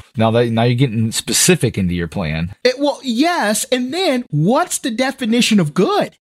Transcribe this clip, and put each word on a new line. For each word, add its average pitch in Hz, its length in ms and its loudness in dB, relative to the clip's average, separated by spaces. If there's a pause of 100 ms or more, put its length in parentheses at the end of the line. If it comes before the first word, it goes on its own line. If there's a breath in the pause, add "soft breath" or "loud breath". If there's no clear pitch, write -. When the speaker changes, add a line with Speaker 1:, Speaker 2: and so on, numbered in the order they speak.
(180)
Speaker 1:
now 110 140 2
that, 120 180 2
now 113 140 0
you're 123 120 2
getting 113 360 0
specific - 680 0
into 90 160 0
your 87 140 -2
plan." 82 560 -4
Speaker 2:
It, 254 160 0
well, 285 240 -2
yes. 262 680 0
And 254 220 -2
then 311 380 -2
what's 214 480 0
the 277 120 -6
definition 240 680 0
of 151 140 0
good? 359 420 0 (100)